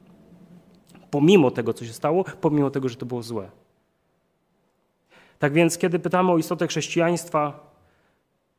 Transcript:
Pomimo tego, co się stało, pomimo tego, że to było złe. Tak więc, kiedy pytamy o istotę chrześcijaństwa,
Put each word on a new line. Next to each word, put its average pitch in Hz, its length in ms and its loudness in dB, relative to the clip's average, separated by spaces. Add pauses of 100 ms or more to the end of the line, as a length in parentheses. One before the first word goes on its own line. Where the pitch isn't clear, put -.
(1120)
Pomimo 151 400 6
tego, 113 220 -4
co 120 120 -10
się 113 80 -12
stało, 165 300 -2 (180)
pomimo 147 280 2
tego, 131 200 -4
że 120 60 -14
to 131 100 -12
było 120 180 -8
złe. 107 280 -10 (1900)
Tak 143 140 0
więc, 165 240 4
kiedy 175 220 -2
pytamy 180 320 0
o 170 60 4
istotę 165 300 -2
chrześcijaństwa, 165 1040 -2 (840)